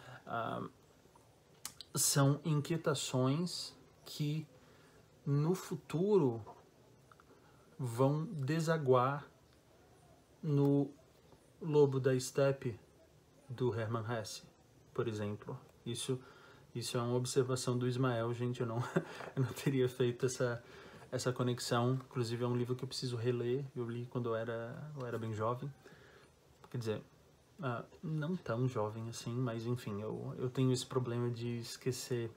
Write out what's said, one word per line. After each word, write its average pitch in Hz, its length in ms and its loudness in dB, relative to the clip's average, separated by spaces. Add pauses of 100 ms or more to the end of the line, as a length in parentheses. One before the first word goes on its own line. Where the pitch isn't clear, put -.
(260)
Ah, 117 380 -4 (1300)
são 139 520 4
inquietações 151 1300 0 (300)
que 151 420 -2 (760)
no 147 280 4
futuro 165 880 2 (1400)
vão 135 480 2
desaguar 147 1000 2 (1160)
no 143 480 4 (720)
Lobo 143 400 6
da 131 120 4
Estepe 131 640 0 (680)
do 120 260 0
Hermann 113 380 -2
Hesse, 110 320 -6 (500)
por 123 140 0
exemplo. 104 500 -4 (280)
Isso, 127 340 -4 (560)
isso 123 220 -4
é 120 40 2
uma 120 140 2
observação 123 640 2
do 123 100 2
Ismael, 120 460 0
gente, 123 260 -2
eu 120 80 -2
não, 120 160 -2 (240)
<laughs> - 280 -12
eu 139 60 2
não 120 120 0
teria 131 340 2
feito 123 380 0
essa, 123 360 -2 (480)
essa 127 220 0
conexão. 123 640 2
Inclusive 120 500 -2
é 123 40 2
um 123 100 2
livro 123 180 0
que 127 80 -8
eu 135 40 -4
preciso 127 280 -6
reler, 120 480 0 (100)
eu 120 160 -4
li 120 220 -6
quando 120 180 -2
eu 113 60 0
era, 117 640 -6
eu 123 80 -6
era 117 100 -4
bem 113 160 -4
jovem. 123 400 -2 (960)
Quer - 80 -4
dizer, 110 240 -4 (600)
ah, 123 240 -4 (160)
não 156 340 -2
tão 123 320 0
jovem 113 400 -2
assim, 117 260 -6
mas 117 320 -2
enfim, 113 360 -2
eu, 113 360 -6
eu 127 120 -2
tenho 127 240 4
esse 127 120 0
problema 120 440 0
de 120 300 -4
esquecer 120 760 -4